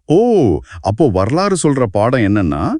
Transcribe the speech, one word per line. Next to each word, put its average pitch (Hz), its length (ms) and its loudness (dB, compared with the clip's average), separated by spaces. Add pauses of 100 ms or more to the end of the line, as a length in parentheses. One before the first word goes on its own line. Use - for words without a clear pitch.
ஓ, 170 540 2 (220)
அப்போ 110 280 0
வரலாறு 135 540 0
சொல்ற 139 200 0 (100)
பாடம் 120 280 0
என்னன்னா 101 600 -2